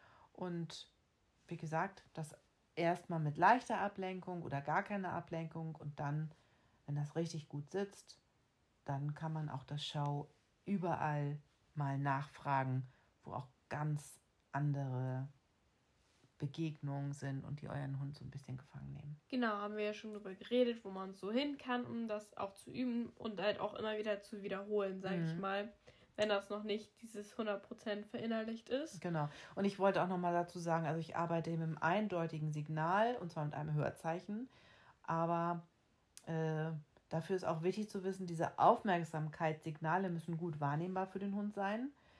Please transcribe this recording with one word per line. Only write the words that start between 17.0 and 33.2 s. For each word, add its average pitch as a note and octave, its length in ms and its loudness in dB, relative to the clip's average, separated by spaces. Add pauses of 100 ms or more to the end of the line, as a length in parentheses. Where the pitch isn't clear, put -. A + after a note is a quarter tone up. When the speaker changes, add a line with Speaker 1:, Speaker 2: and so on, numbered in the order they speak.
Speaker 1:
sind C#3 320 -4
und D3 180 -6
die - 60 -6
euren C#3 320 -2
Hund C#3 160 -4
so - 80 -14
ein B2+ 60 -10
bisschen C3 280 -8
gefangen C#3 340 -12
nehmen. D3 240 -10 (120)
Speaker 2:
Genau, B3 280 2
haben G#3 200 -4
wir G#3 80 0
ja G#3 100 0
schon G#3+ 180 -10
drüber G3+ 220 -8
geredet, A#3+ 500 4
wo G3 60 -8
man F#3+ 240 -6
so F#3+ 160 -6
hin C#4 280 2
kann, B3 280 -2
um A#3 220 -4
das G#3+ 280 -4
auch G3 180 -4
zu - 160 -16
üben A#3+ 460 -2
und G#3 240 -6
halt G3+ 200 2
auch G#3 140 -2
immer G#3+ 220 -2
wieder G#3 240 0
zu G3+ 220 -12
wiederholen, G3 580 0
sag F#3+ 140 -2
ich E3 200 2
Speaker 1:
Mhm. E3+ 60 -4
Speaker 2:
mal, G3 320 -2 (440)
wenn G#3+ 120 4
das G3+ 220 2
noch G#3 120 -2
nicht G#3+ 280 -2 (120)
dieses G#3 360 -10
hundert G#3 240 0
Prozent G#3 440 -6
verinnerlicht A3+ 600 -4
ist. C#4 320 -2
Speaker 1:
Genau. D#3+ 280 0 (260)
Und G3 100 2
ich G3 140 2
wollte F#3 240 6
auch F3+ 60 2
nochmal F3+ 260 2
dazu F3 240 2
sagen, E3 280 2
also D#3 140 2
ich E3 160 -4
arbeite E3 340 2
mit E3 120 0
einem D#3+ 160 0
eindeutigen E3 720 2
Signal, D#3+ 640 2
und E3+ 160 -6